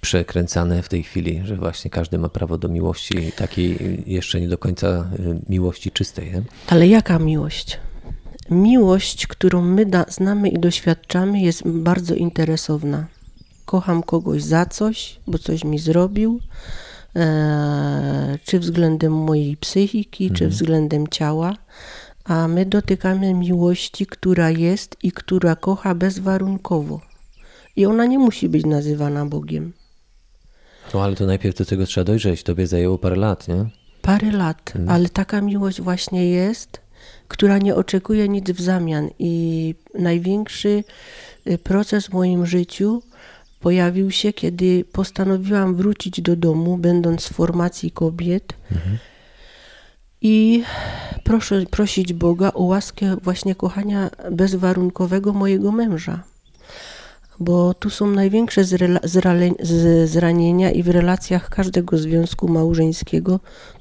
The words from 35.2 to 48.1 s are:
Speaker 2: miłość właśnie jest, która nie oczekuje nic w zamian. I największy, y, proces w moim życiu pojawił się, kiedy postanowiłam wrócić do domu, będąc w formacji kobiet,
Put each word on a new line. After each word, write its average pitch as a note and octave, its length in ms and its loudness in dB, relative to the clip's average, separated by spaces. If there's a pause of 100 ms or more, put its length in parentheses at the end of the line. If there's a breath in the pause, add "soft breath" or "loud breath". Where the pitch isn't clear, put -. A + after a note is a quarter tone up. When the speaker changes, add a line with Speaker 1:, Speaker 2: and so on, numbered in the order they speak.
Speaker 2:
miłość G3 400 -2
właśnie F3+ 480 -2
jest, F#3 520 -2 (460 soft breath)
która G3 300 4
nie G3 180 2
oczekuje G3+ 540 0
nic G3 220 -2
w F3+ 100 -4
zamian. E3 480 0 (100)
I E3 560 -2 (240)
największy, G3 840 0 (640 loud breath)
y, F3 100 0
proces G3+ 500 -2
w - 60 -10
moim F3+ 320 0
życiu F#3+ 560 -2 (580 loud breath)
pojawił F3+ 520 2
się, G#3 220 -2
kiedy F3+ 580 0
postanowiłam F#3+ 840 0
wrócić F#3+ 460 -2
do E3+ 140 2
domu, E3+ 420 2
będąc E3+ 500 2
w - 60 -10
formacji E3+ 580 -2
kobiet, E3+ 600 -2 (180 loud breath)